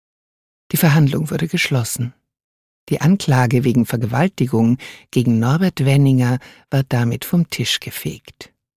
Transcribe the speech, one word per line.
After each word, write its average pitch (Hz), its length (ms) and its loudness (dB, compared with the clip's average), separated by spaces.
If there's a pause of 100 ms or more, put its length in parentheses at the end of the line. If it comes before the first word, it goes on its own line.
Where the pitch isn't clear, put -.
(720)
Die 170 60 -2
Verhandlung 147 540 2
wurde 160 180 -4
geschlossen. 123 680 -4 (760)
Die - 120 -2
Anklage 127 640 2
wegen 120 220 2
Vergewaltigung 123 920 0 (320)
gegen 120 280 2
Norbert 147 460 0
Wenninger 131 540 2 (320)
war 135 140 0
damit 120 400 -2
vom 175 260 0
Tisch - 300 -4
gefegt. - 720 -14 (280)